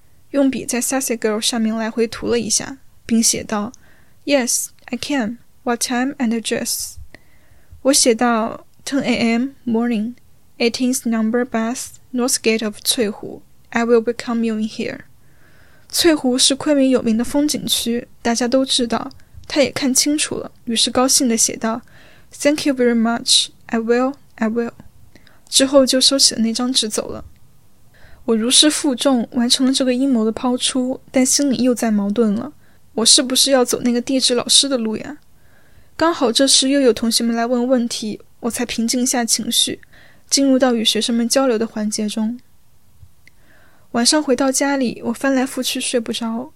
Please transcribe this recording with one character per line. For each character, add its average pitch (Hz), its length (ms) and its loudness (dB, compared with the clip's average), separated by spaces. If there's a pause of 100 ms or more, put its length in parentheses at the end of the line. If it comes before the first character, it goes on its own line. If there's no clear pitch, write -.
(300)
用 269 220 2
笔 - 140 -6
在 240 140 -4
“Sassy 262 380 -2
girl” 220 240 -2
上 233 180 -2
面 220 160 0
来 226 140 -4
回 226 160 -2
涂 - 220 -6
了 233 120 0
一 220 80 -4
下， 269 300 -4 (280)
并 233 160 2
写 - 220 0
道， 214 300 -4 (520)
“Yes, 269 420 0 (180)
I 240 120 -8
can. 240 420 -4 (240)
What 240 180 -2
time 254 340 -2
and 240 140 -2
address?” - 640 -4 (880)
我 269 120 4
写 254 220 4
道 226 500 -2 (200)
，“Ten 277 160 -2
A 240 140 0 (180)
M 247 160 0 (160)
morning, 233 500 -2 (420)
eighteenth 247 520 0
number 226 360 0
bus, 233 420 -4 (260)
north 254 280 0
gate 220 220 0
of 208 180 -6
翠 - 280 0
湖。 - 320 -12 (280)
I 233 140 0
will 233 180 4
be 233 120 -2
coming 226 400 -4
in 214 140 -4
here.” - 340 -8 (880)
翠 320 260 4
湖 254 220 0
是 269 180 2
昆 294 200 0
明 269 140 4
有 254 120 2
名 220 160 2
的 240 60 0
风 285 240 2
景 262 200 -4
区， 233 400 -2 (140)
大 233 120 0
家 240 140 0
都 262 180 2
知 254 220 0
道， - 240 -4 (340)
他 - 160 0
也 - 100 2
看 262 220 -2
清 294 240 2
楚 - 180 -4
了， - 160 -8 (120)
于 233 120 -4
是 240 140 0
高 254 180 2
兴 262 200 2
地 226 100 2
写 - 200 0
道， 226 240 -4 (520)
“Thank 294 320 0
you 285 80 2
very 240 260 2
much. - 480 2 (180)
I 233 140 -2
will, 240 340 2 (220)
I 226 140 -2
will.” 233 220 -4 (800)
之 262 160 4
后 269 200 6
就 262 140 2
收 269 180 4
起 - 180 4
了 226 60 -2
那 226 120 0
张 247 180 -2
纸 247 160 0
走 - 220 -4
了。 - 160 -12 (960)
我 226 120 2
如 226 140 0
释 302 200 6
负 285 260 0
重， 254 360 2
完 240 180 0
成 262 180 2
了 269 60 2
这 269 100 0
个 254 100 2
阴 262 160 0
谋 226 140 2
的 220 80 0
抛 247 260 -2
出， 254 440 -2 (100)
但 254 140 4
心 285 260 2
里 233 120 0
又 247 120 4
在 226 160 -2
矛 202 180 0
盾 214 240 2
了： 240 200 -6 (420)
我 220 100 0
是 - 160 6
不 254 140 -2
是 269 160 2
要 254 140 6
走 - 160 -2
那 247 100 0
个 240 80 0
地 262 180 -2
质 247 160 0
老 240 140 -2
师 277 220 2
的 269 80 0
路 220 180 -4
呀？ 294 220 -10 (800)
刚 330 160 2
好 240 180 0
这 269 160 4
时 269 220 2
又 285 100 4
有 254 140 6
同 226 180 -2
学 226 100 0
们 233 140 0
来 233 100 -2
问 240 220 0
问 247 200 2
题， - 340 -8 (180)
我 240 100 -6
才 240 160 -4
平 233 220 -2
静 247 180 0
下 247 200 0
情 240 260 -2
绪， - 300 -2 (480)
进 277 160 2
入 262 120 6
到 254 160 4
与 226 120 0
学 220 160 0
生 233 120 -2
们 233 140 0
交 269 200 2
流 226 100 2
的 226 100 -2
环 214 240 -6
节 214 160 -4
中。 220 320 -4 (1500)
晚 240 140 0
上 302 160 2
回 277 140 0
到 269 160 2
家 277 240 0
里， 262 300 -2
我 233 80 -2
翻 277 200 0
来 262 140 0
覆 254 160 -6
去 - 160 -4
睡 254 180 -2
不 233 140 -4
着， 226 440 -6